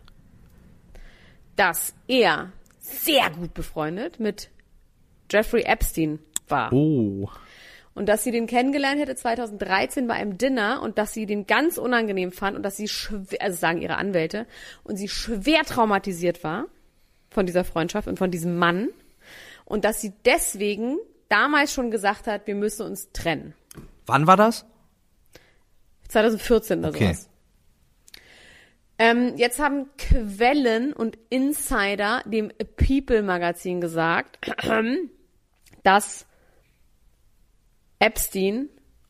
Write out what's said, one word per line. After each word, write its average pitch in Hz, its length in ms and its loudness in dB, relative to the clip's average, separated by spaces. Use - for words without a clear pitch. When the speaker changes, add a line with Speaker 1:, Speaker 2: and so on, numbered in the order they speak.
Speaker 1:
dass 180 380 0
er 190 440 2
sehr - 520 0
gut 170 220 -10
befreundet 175 680 -6
mit 208 300 -4
Jeffrey 220 320 2
Epstein 151 560 -2
war. 123 240 0
Speaker 2:
Oh. 120 560 2
Speaker 1:
Und 202 140 -4
dass 214 160 2
sie 254 60 -2
den 233 160 0
kennengelernt 269 520 0
hätte 285 160 -4
zweitausenddreizehn 220 920 -2
bei 226 80 0
einem 202 240 -6
Dinner 240 440 0
und 220 140 -6
dass 208 160 -2
sie 220 140 -6
den 208 200 -4
ganz 277 300 2
unangenehm 208 560 -2
fand 202 240 -4
und 202 60 -8
dass 196 160 -6
sie 208 100 -6
schw-, - 500 -8
also 185 200 -4
sagen 170 240 0
ihre 170 160 -4
Anwälte, 190 480 -2
und 208 140 -8
sie 196 120 -6
schwer 233 560 0
traumatisiert 190 800 0
war 170 220 -6
von 202 140 0
dieser 180 200 0
Freundschaft 170 440 -4
und - 100 -6
von 185 120 0
diesem 175 280 -2
Mann 175 300 2
und 208 200 -4
dass 214 160 0
sie 202 120 -8
deswegen 233 720 0
damals 285 440 2
schon 240 180 -2
gesagt 208 360 -2
hat, 208 200 -4
wir 208 100 -4
müssen 208 300 -4
uns 190 260 -10
trennen. 156 420 -4
Speaker 2:
Wann 135 200 4
war 185 100 10
das? 214 300 4
Speaker 1:
Zweitausendvierzehn 220 720 2
oder 160 80 -2
Speaker 2:
Okay. 151 160 0
Speaker 1:
sowas. - 140 -14
Ähm, 233 380 4
jetzt 240 240 0
haben 277 260 0
Quellen 240 960 2
und 226 260 -4
Insider 226 960 0
dem 214 260 -2
People-Magazin 185 1040 0
gesagt, 165 580 -2
<clears throat> - 1200 -4
dass - 440 4
Epstein 214 720 0